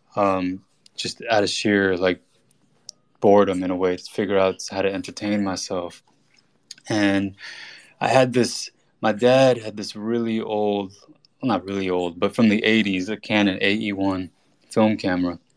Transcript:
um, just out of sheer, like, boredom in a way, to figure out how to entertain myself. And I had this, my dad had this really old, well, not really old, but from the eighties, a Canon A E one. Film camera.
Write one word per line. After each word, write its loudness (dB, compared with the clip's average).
um, 0
just -10
out 4
of 0
sheer, 2
like, 0
boredom 4
in -4
a -2
way, 0
to -16
figure -2
out 2
how -4
to 0
entertain -4
myself. -6
And 0
I -2
had 4
this, 0
my 0
dad 4
had -12
this -10
really -2
old, -2
well, -2
not -2
really -4
old, -2
but 0
from 4
the 2
eighties, 0
a -6
Canon 0
A 0
E -4
one. -4
Film 2
camera. -2